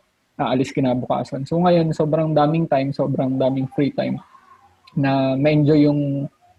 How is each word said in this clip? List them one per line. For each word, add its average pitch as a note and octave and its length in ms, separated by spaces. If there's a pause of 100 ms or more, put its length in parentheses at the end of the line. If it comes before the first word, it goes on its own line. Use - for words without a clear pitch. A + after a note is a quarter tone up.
(360)
aalis C3 320
kinabukasan. C3 800
So, E3 80
ngayon, E3+ 400
sobrang D#3 400
daming D#3+ 320
time, C#3 240
sobrang C3+ 480
daming C3+ 320
free C#3+ 180
time C3 300 (720)
na C3+ 420
ma-enjoy D3 540
yung, C#3+ 400 (300)